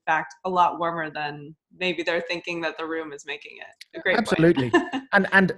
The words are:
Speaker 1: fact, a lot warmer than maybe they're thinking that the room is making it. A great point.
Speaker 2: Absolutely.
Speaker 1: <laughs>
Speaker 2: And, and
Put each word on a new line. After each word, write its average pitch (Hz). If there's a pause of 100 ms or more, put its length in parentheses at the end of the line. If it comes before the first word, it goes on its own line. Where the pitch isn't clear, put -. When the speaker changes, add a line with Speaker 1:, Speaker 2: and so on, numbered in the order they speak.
Speaker 1:
fact, 160 (120)
a 190
lot 175
warmer 165
than 147 (220)
maybe 175
they're 170
thinking 170
that 156
the 160
room 160
is 143
making 143
it. -
A -
great 202
point. 226
Speaker 2:
Absolutely. 170 (200)
Speaker 1:
<laughs> -
Speaker 2:
And, 196
and 190